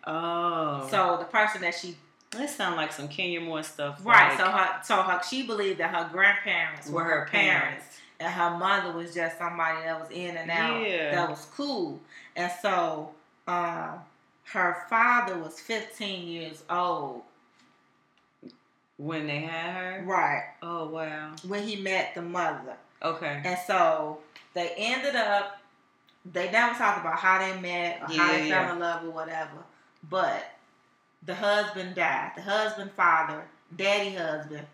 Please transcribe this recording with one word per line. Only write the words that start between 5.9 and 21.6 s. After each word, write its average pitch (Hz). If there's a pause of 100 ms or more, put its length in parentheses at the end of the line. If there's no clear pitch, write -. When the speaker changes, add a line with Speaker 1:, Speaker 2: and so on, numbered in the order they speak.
Speaker 2:
her 165
grandparents 175
Speaker 1:
Were 156
Speaker 2:
were -
Speaker 1:
her 160
Speaker 2:
her -
parents, -
Speaker 1:
parents. - (220)
Speaker 2:
and 170
her 175
mother 185
was 170
just 165
somebody 165
that 160
was 160
in 175
and 165
out, 165
Speaker 1:
Yeah. 160
Speaker 2:
that 147
was 151 (100)
cool. 233 (360)
And 175 (100)
so, 165 (380)
um, 170 (520)
her 180
father 226
was 156
fifteen 196
years 165
old. 160 (1700)
Speaker 1:
When 151
they 147
had 165
her? 185
Speaker 2:
Right. - (180)
Speaker 1:
Oh, 170
wow. 156 (160)
Speaker 2:
When 202